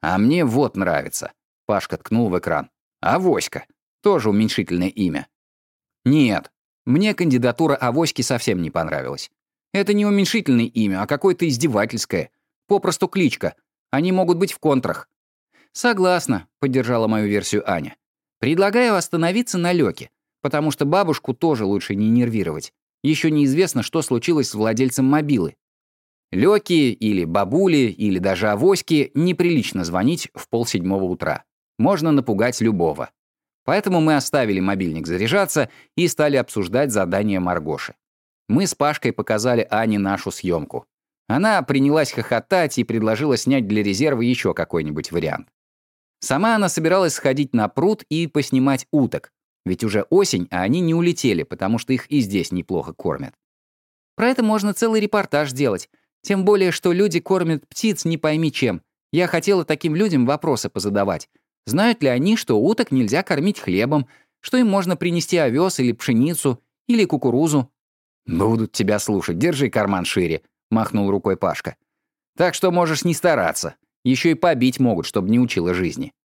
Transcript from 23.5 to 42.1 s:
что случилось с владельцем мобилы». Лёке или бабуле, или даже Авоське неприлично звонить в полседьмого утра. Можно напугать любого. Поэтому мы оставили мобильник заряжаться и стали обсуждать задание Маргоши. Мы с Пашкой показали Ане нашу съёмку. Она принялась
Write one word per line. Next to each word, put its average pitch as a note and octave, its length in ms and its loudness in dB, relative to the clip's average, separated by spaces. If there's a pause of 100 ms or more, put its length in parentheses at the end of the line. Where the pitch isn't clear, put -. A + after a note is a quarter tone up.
что - 180 -4
случилось C3+ 480 0
с - 60 -12
владельцем A2+ 500 0
мобилы». C#3 500 0 (760)
Лёке D#3+ 600 2
или G2+ 340 0
бабуле, A#2 680 2
или F#2+ 280 -2
даже F#2+ 280 0
Авоське D3 680 2
неприлично E3 680 0
звонить F#2 500 0
в - 140 -16
полседьмого G2 560 -2
утра. F2 400 -4 (340)
Можно D#3+ 340 2
напугать B2 500 0
любого. E2+ 500 -2 (540)
Поэтому F#3 340 0
мы D#3 160 2
оставили A#2 460 0
мобильник F#2 440 -2
заряжаться A#2 640 0 (260)
и F3 120 2
стали D3 300 0
обсуждать A#2 540 -2
задание G2 480 0
Маргоши. E2+ 560 -4 (520)
Мы D#3+ 180 2
с - 100 -4
Пашкой C#3+ 360 -2
показали A2 580 0
Ане A2 300 0
нашу G2 320 -2
съёмку. D#2+ 560 -6 (400)
Она F#3 340 0
принялась C#3+ 500 0